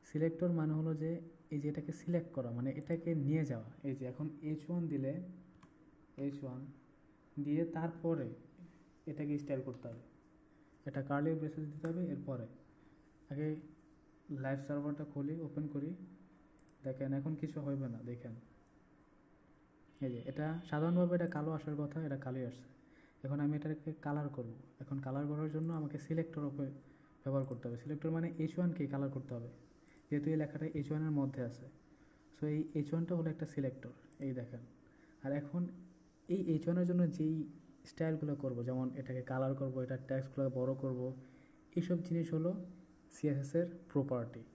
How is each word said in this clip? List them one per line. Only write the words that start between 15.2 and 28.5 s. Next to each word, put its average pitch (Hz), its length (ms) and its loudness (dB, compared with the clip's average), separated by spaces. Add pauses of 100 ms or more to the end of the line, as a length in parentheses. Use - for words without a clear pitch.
ওপেন 143 180 -2 (100)
করি, 143 160 -2 (920)
দেখেন 135 340 -2
এখন 151 140 0 (100)
কিছু 156 240 -4
হইবে 135 280 0
না। 113 40 -8 (120)
দেখেন 120 240 -8 (1700)
এই 127 100 0
যে 117 60 -4 (100)
এটা 151 160 0 (240)
সাধারণভাবে 170 480 6
এটা 170 180 4
কালো 151 220 0
আসার 151 240 -2
কথা, 147 240 -2
এটা 139 200 0
কালোই 127 240 0
আসছে। - 180 -12 (560)
এখন 139 200 0
আমি 147 140 4
এটাকে 156 320 -2 (160)
কালার 147 300 0
করব। 113 160 -4 (300)
এখন 139 140 -2 (100)
কালার 135 240 0
করার 151 240 0
জন্য 160 140 2 (120)
আমাকে 147 160 -2 (100)
সিলেক্টর 160 440 0
ওপে-, 139 240 -2 (480)
ব্যবহার 135 280 2
করতে 120 160 -4
হবে। 120 160 -2
সিলেক্টর 151 340 -2
মানে 170 120 2 (140)
এইচ 156 140 2